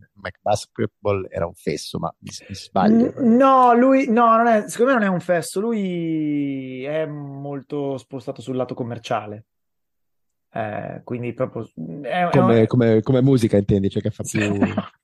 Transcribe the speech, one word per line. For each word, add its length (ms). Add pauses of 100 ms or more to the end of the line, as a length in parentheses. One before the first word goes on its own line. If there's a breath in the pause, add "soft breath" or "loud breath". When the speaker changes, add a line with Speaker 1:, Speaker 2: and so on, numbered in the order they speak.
(140)
Speaker 1:
McBasketball 1160
era 180
un 60
fesso, 460
ma 200
mi 120
s-, 160
mi 80
sbaglio. 640
Speaker 2:
N-, 180
no, 400
lui, 340
no, 260
non 120
è, 200
secondo 260
me 60
non 80
è 40
un 100
fesso, 400
lui 1200
è 220
molto 920
spostato 440
sul 160
lato 160
commerciale. 720 (1040)
Eh, 540
quindi 300
proprio, 360 (320)
è, 260
è 40
Speaker 1:
Come, 300
Speaker 2:
un 60
Speaker 1:
come, 340
come 200
musica 360
intendi, 320
cioè 120
che 100
fa 120
Speaker 2:
Sì, 160
Speaker 1:
più 180
Speaker 2:
<laughs> 80
no. 240 (140)